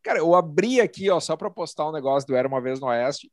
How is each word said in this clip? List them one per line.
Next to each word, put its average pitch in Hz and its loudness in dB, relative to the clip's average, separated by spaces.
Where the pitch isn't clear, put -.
Cara, - -2
eu 165 4
abri 180 2
aqui, 190 -2
ó, 180 2
só - -4
pra 208 -8
postar 165 -6
um 156 -6
negócio 139 0
do 135 -2
Era 127 2
Uma 135 -2
Vez 131 -4
no 131 -4
Oeste, 123 -2